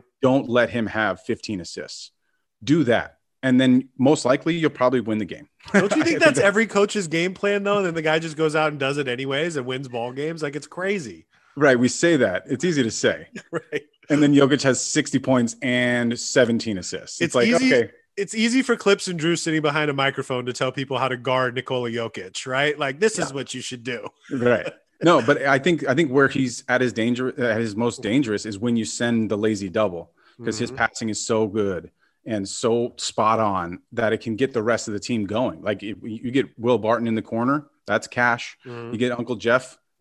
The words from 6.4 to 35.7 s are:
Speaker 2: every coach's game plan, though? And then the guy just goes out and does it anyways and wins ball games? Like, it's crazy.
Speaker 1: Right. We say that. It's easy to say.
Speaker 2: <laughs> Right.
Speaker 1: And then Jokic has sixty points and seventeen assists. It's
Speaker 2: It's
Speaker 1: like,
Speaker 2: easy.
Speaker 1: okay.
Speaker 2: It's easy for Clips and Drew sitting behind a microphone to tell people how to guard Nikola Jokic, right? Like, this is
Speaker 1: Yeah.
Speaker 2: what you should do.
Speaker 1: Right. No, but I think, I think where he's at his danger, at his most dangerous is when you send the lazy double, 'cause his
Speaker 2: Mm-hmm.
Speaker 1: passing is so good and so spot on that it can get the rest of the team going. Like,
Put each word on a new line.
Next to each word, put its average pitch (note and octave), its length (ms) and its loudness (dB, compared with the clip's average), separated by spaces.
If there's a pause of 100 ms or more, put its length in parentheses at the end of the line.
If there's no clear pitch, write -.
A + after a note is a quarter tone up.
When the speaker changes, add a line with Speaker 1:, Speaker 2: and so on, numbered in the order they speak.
Speaker 2:
every G3+ 220 2
coach's G3+ 400 0
game E3+ 260 -2
plan, G3+ 300 -2
though? G3+ 140 2
And G3 100 0
then E3+ 80 -4
the E3 80 -2
guy D#3 160 4
just D#3+ 180 -6
goes D#3 180 2
out D#3 140 2
and D3 100 -6
does C#3 180 -2
it C#3+ 100 -2
anyways C3+ 480 -2
and B2+ 100 -4
wins C3 220 -6
ball A#2+ 240 -6
games? D3+ 320 -8
Like, D3 120 -6
it's C#3+ 120 -12
crazy. E3+ 580 -6 (300)
Speaker 1:
Right. C3+ 240 6
We B2 80 4
say E3 300 4
that. F#2+ 300 0
It's B2 180 -4
easy D3+ 180 2
to A2 80 0
say. - 360 0 (120)
Speaker 2:
<laughs> - 120 -20
Right. - 320 -6 (260)
Speaker 1:
And D3 120 4
then C#3+ 140 6
Jokic C#3 280 6
has C3 180 4
sixty C#3+ 380 -2
points B2+ 420 2
and B2 580 0
seventeen A2+ 580 2
assists. - 440 -10
It's E3+ 60 2
Speaker 2:
It's - 80 -4
Speaker 1:
like, B2+ 120 4
Speaker 2:
easy. B3 260 4
Speaker 1:
okay. A#2 180 2 (260)
Speaker 2:
It's G3+ 180 -6
easy A#3 260 2
for A#3+ 140 0
Clips G3+ 320 2
and F3+ 100 -6
Drew E3 200 0
sitting D#3+ 240 -2
behind D3+ 280 0
a C#3+ 40 -2
microphone C3+ 540 -2
to B2 60 -4
tell C3 200 -2
people C3+ 240 -6
how B2+ 100 0
to B2+ 80 -4
guard B2+ 400 0
Nikola B2+ 340 -4
Jokic, A2+ 560 -8
right? C#3+ 320 0
Like, C#3 220 -4
this G#3+ 180 0
is D#3 120 -4
Speaker 1:
Yeah. C3+ 60 -10
Speaker 2:
what C3 180 -8
you B2+ 80 -10
should A#2+ 240 -12
do. A#2 240 -8 (200)
Speaker 1:
Right. A#2+ 400 0 (340)
No, E3 180 6
but C3+ 200 2
I C#3 160 2
think, D3+ 300 0
I B2+ 80 2
think D3+ 160 2
where C#3 160 6
he's C3 400 -4
at B2 140 2
his B2 120 0
danger, A#2+ 360 0 (120)
at A2+ 180 0
his A2 160 -4
most A#2 280 -2
dangerous G#2+ 420 0
is G#2 140 -8
when A#2 160 0
you A2 100 0
send A2+ 460 -2
the G#2+ 60 0
lazy G#2 320 0
double, F2 420 -2 (320)
'cause A2 160 -4
his A#2+ 100 -4
Speaker 2:
Mm-hmm. B2+ 80 -12
Speaker 1:
passing A2+ 320 -2
is G2+ 160 -6
so A2 220 0
good F#2+ 420 -4 (360)
and G#2 220 -4
so A#2+ 500 -2
spot A2 420 0
on F#2 400 -2 (140)
that A2+ 200 0
it A2 80 -2
can A2+ 140 -6
get C3 180 -2
the A2+ 80 -2
rest A2 260 -2
of A2 60 -6
the G2+ 60 -6
team A2 260 -4
going. G2 380 -4
Like, G2 180 -4